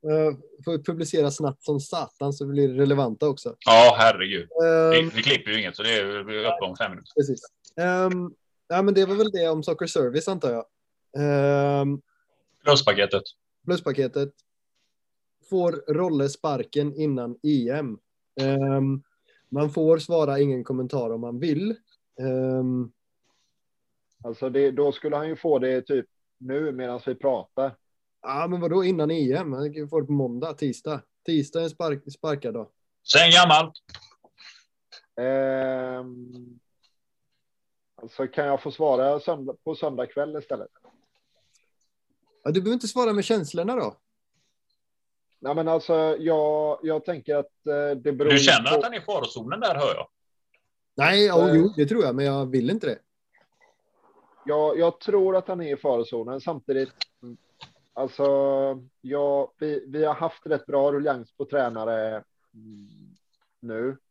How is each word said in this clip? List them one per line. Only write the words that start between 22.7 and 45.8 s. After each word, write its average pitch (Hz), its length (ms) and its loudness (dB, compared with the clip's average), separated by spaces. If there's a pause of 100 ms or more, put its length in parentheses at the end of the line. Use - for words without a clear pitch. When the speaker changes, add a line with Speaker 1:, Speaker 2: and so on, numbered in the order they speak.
Speaker 3:
Alltså, 117 260 -8
det, 139 200 2
då 139 220 0
skulle 147 240 -4
han 151 120 -4
ju 160 80 -6
få 151 220 0
det 127 240 0
typ 131 240 -2 (320)
nu 139 340 -6
medan 123 340 -8
vi 127 80 -4
pratar. 131 640 -4 (460)
Speaker 1:
Ja, 143 240 -4
men 180 140 -4
vadå 170 240 0
innan 165 260 0
E 151 220 0
M? 160 200 -4
Han 131 120 -6
kan 147 180 -8
ju 143 60 -10
få 156 120 -2
det 131 60 -4
på 143 60 -2
måndag, 139 420 -4
tisdag. 143 480 -6 (240)
Tisdag 160 340 -2
är 165 40 -2
en 160 60 -4
spark-, 147 400 -6
sparkad 143 440 -6
dag. 113 140 -8 (440)
Speaker 2:
Sen 170 180 6
gammalt. 170 420 6 (1500)
Speaker 3:
Ehm, 127 1120 -4 (1700)
alltså, 123 240 -8
kan 147 200 -4
jag 139 160 -2
få 147 80 -8
svara 143 500 2
söndag, 143 340 -6 (100)
på 160 100 -6
söndag 131 320 -6
kväll 147 300 -6
istället? 120 320 -10 (1800)
Speaker 1:
Ja, 147 60 -4
du 180 100 0
behöver 214 140 -2
inte 240 140 -6
svara 240 240 0
med 202 120 -2
känslorna 190 520 -2
då. 131 200 -6 (1400)
Speaker 3:
Nej, 139 160 -4
men 160 140 -2
alltså, 165 240 0 (260)